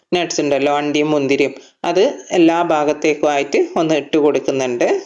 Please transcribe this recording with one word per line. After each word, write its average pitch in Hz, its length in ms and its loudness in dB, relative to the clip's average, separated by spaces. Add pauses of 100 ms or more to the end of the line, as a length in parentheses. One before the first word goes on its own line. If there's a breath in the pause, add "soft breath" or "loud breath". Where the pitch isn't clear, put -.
(120)
നട്ട്സ് 170 300 -2
ഉണ്ടല്ലോ, 143 320 0
അണ്ടിയും 147 360 -2
മുന്തിരിയും, 139 440 0 (300 loud breath)
അത് 175 180 0 (300)
എല്ലാ 165 320 4
ഭാഗത്തേക്കുമായിട്ട് 147 960 0 (160)
ഒന്ന് 160 200 0
ഇട്ട് 147 220 -2
കൊടുക്കുന്നുണ്ട്. 139 720 0 (180)